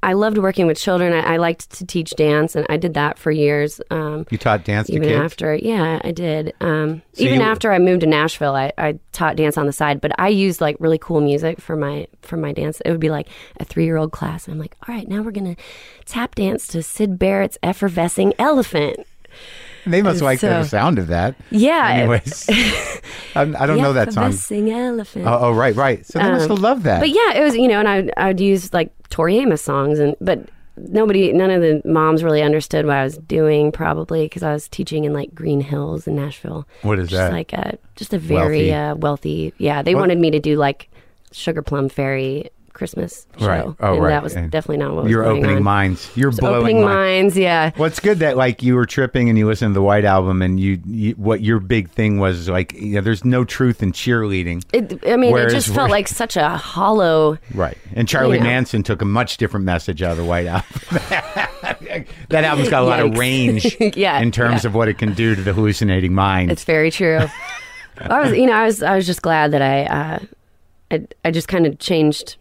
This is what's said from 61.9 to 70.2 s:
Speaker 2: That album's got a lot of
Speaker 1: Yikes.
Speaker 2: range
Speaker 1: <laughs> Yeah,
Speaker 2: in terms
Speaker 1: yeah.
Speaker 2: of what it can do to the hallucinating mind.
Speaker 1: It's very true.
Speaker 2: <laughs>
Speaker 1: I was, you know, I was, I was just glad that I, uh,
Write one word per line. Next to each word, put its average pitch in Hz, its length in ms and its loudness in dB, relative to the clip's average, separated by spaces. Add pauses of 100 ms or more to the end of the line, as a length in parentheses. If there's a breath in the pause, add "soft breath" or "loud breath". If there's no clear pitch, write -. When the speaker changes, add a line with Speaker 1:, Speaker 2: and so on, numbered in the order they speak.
Speaker 2:
That 156 140 2
album's 147 260 0
got 135 120 2
a 127 40 4
lot 123 140 2
of 113 120 2
Speaker 1:
Yikes. 113 60 0
Speaker 2:
range 123 600 2
Speaker 1:
<laughs> 214 160 2
Yeah, 180 240 2
Speaker 2:
in 117 120 2
terms 120 320 2
Speaker 1:
yeah. 120 60 2
Speaker 2:
of 101 40 -6
what 113 140 2
it 104 80 0
can 107 160 0
do 110 220 2
to 95 80 -4
the 98 100 0
hallucinating 95 640 2
mind. 95 360 2
Speaker 1:
It's - 140 -4
very 160 260 2
true. 160 280 0 (460 loud breath)
Speaker 2:
<laughs> - 340 -20
Speaker 1:
I - 240 0
was, 262 100 2
you 254 140 4
know, 233 80 4
I 220 100 4
was, 220 180 0
I 185 140 2
was 190 100 2
just 175 140 -4
glad 156 320 2
that 147 80 2
I, 139 240 2
uh, 156 340 -4 (720)